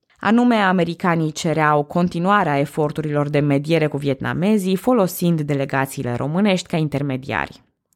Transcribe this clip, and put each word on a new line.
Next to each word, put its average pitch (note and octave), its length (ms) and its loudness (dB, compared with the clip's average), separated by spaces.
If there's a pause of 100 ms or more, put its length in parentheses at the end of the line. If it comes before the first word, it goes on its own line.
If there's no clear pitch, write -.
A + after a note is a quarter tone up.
(260)
Anume, A#3 300 4
americanii E3+ 760 0
cereau D3+ 520 2
continuarea F3 760 0
eforturilor D3 680 -2
de D3 100 2
mediere D3 480 2
cu C#3+ 100 -4
vietnamezii, D3+ 800 0
folosind F3+ 640 0
delegațiile C#3 760 -4
românești F3 520 0
ca F3 100 -4
intermediari. C3+ 880 -4 (320)